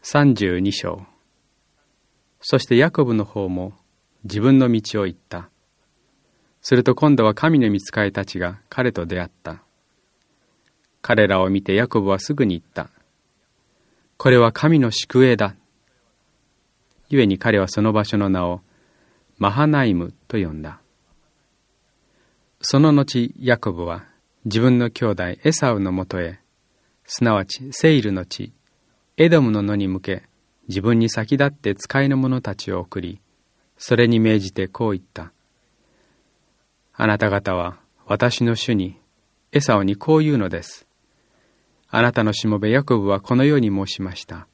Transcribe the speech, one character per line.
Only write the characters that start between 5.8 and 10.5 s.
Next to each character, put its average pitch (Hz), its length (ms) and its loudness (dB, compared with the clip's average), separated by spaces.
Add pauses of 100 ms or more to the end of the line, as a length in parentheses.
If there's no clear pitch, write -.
す - 120 0
る 123 100 2
と 127 100 2
今 147 220 2
度 113 80 2
は 107 100 2
神 160 240 0
の 113 120 2
御 98 80 -2
使 - 280 -4
い 98 60 -4
た 98 120 -6
ち - 140 -12
が 90 300 -6
彼 123 240 -2
と 87 140 -6
出 90 140 -6
会 87 60 -8
っ - 40 -16 (120)
た。 80 200 -16 (1400)